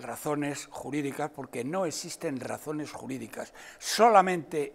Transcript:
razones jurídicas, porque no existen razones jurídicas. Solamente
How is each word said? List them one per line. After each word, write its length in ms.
razones 720
jurídicas, 600
porque 320
no 200
existen 560
razones 500
jurídicas. 640
Solamente 960